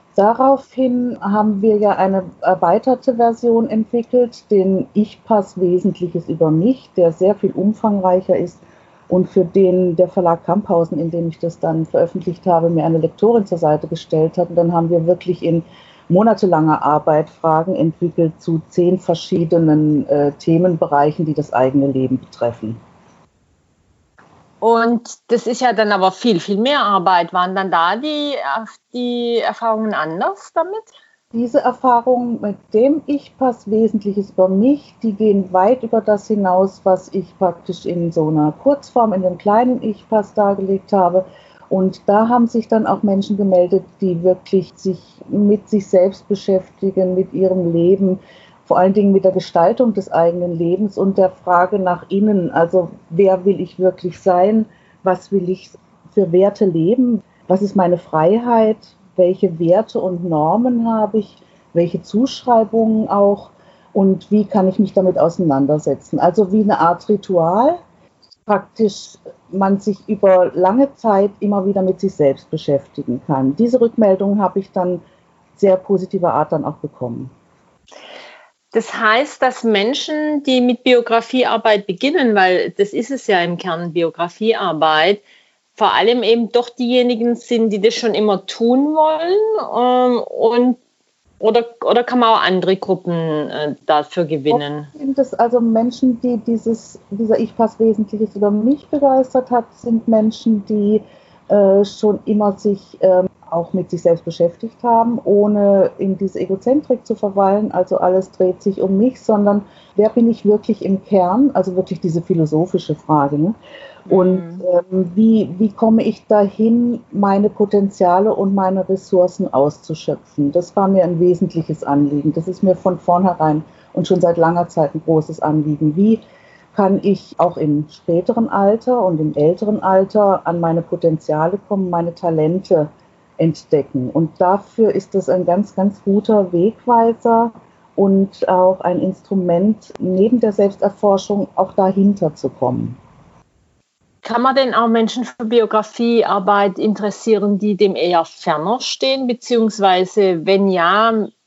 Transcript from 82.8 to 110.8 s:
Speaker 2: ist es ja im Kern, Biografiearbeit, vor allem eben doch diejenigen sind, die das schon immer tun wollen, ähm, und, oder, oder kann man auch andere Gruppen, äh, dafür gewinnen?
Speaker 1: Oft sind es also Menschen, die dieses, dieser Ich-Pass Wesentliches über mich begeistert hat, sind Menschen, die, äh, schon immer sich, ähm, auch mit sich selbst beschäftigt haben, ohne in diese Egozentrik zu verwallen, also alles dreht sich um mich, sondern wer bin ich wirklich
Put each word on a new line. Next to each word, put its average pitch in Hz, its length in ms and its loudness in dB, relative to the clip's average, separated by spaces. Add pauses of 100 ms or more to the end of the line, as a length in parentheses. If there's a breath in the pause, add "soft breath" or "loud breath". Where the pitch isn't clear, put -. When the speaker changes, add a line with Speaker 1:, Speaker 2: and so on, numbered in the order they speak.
Speaker 2:
ist 233 200 -6
es 262 160 -8
ja 185 140 0
im 170 160 -4
Kern, 170 360 -8
Biografiearbeit, 170 1300 -2 (520 soft breath)
vor 202 200 0
allem 226 280 2
eben 226 300 0
doch 240 180 0
diejenigen 240 640 -2
sind, 226 340 -2
die 208 100 -4
das 226 160 0
schon 226 180 -2
immer 202 320 -2
tun 262 480 0
wollen, 311 1200 0
ähm, 233 80 -2
und, 240 560 0 (640)
oder, 226 260 0 (200)
oder 220 180 2
kann 247 160 -2
man 226 100 4
auch 220 120 2
andere 185 340 0
Gruppen, 165 720 -4
äh, 147 260 -6 (100)
dafür 156 400 -2
gewinnen? 147 640 -4
Speaker 1:
Oft 302 80 -20
sind 269 180 -6
es 262 160 -2
also 233 280 0
Menschen, 233 580 0
die 247 180 -2
dieses, 226 600 -6 (100)
dieser 214 300 -2
Ich-Pass 220 400 -2
Wesentliches 214 560 -2
über 202 160 0
mich 226 360 -2
begeistert 262 600 0
hat, 240 260 -2
sind 226 320 -4
Menschen, 220 580 0
die, 214 360 0 (460 loud breath)
äh, 196 380 4
schon 202 400 -2
immer 208 320 -2
sich, - 420 -6
ähm, 185 280 2 (220)
auch 170 220 -4
mit 180 180 -4
sich 175 120 -6
selbst 170 240 0
beschäftigt - 580 -4
haben, 233 400 2
ohne 202 760 2
in 190 180 -2
diese 190 240 -6
Egozentrik 240 640 -2
zu 220 100 -4
verwallen, 196 560 0
also - 260 -2
alles 185 340 0
dreht 185 300 -2
sich 196 200 -4
um 190 160 0
mich, 254 240 0
sondern 202 420 0 (320 loud breath)
wer 214 140 2
bin 233 200 2
ich 220 160 -4
wirklich 208 380 0